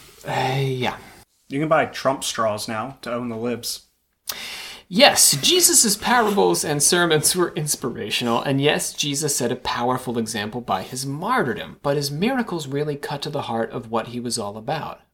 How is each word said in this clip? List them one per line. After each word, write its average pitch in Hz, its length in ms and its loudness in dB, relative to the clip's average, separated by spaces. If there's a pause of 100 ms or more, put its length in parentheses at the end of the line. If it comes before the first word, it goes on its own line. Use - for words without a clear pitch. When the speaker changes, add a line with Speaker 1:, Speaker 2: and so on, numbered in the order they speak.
(260)
Speaker 1:
Uh, 131 320 0
yeah. 131 380 0 (520)
Speaker 2:
You 139 120 -2
can 156 80 0
buy 147 180 4
Trump - 380 -2
straws 110 420 -2
now 120 360 -6
to 120 100 -8
own 120 160 -4
the 113 80 -4
libs. 117 500 -6 (1080)
Speaker 1:
Yes, 247 460 6
Jesus' 294 560 4
parables 202 720 2
and 147 160 0
sermons 170 520 4
were 180 200 0
inspirational, 117 880 -2
and 139 180 2
yes, - 320 2
Jesus 143 420 -2
set 120 160 0
a 123 60 -2
powerful 123 600 -2
example 110 420 -4
by 95 220 -2
his 131 240 -8
martyrdom, 151 760 -2
but 143 140 0
his 143 140 -2
miracles 196 580 -2
really 143 280 -2
cut 147 260 -8
to 151 80 -6
the 139 120 -4
heart 113 280 -2
of 117 200 -10
what 113 180 -2
he 120 120 -8
was 117 180 -4
all 104 200 -6
about, 139 420 -6 (140)